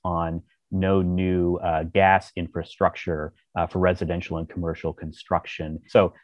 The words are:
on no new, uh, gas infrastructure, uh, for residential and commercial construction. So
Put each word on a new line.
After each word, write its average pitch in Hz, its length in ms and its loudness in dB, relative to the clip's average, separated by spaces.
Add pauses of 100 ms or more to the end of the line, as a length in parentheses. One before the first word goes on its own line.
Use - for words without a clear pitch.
on 85 380 -2 (300)
no 95 300 2
new, 90 560 0
uh, 80 260 -2
gas 95 520 4
infrastructure, 82 960 -4 (220)
uh, 85 120 0
for - 120 -4
residential 87 580 0
and 80 120 -8
commercial 82 420 -6
construction. 78 960 -6
So 98 260 4 (100)